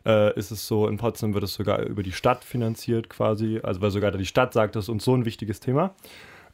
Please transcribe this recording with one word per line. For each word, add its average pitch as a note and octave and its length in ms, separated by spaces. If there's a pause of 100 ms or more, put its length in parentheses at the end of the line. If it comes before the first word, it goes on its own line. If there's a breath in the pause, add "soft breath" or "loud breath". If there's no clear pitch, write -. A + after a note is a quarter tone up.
äh, G#2+ 340
ist G#2+ 120
es G#2 140
so, G#2+ 220
in G#2+ 80
Potsdam G#2+ 380
wird G2 100
es F#2+ 120
sogar G2+ 260
über G2+ 220
die F#2 100
Stadt B2 320
finanziert A2+ 640
quasi, A2 520
also F#2 200
weil G2+ 100
sogar G2+ 200
die F#2+ 140
Stadt B2+ 280
sagt, A2 240
das G#2 80
ist - 40
uns A2 140
so B2+ 100
ein B2+ 120
wichtiges G#2+ 340
Thema. D#3 340 (600 loud breath)